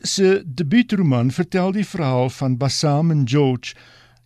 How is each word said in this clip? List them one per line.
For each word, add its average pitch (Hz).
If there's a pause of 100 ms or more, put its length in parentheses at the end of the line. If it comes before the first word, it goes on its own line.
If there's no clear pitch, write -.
se 196
debuutroman 151
vertel 180
die 202
verhaal 131
van 131
Bassam 143
en 147
George, 131 (520)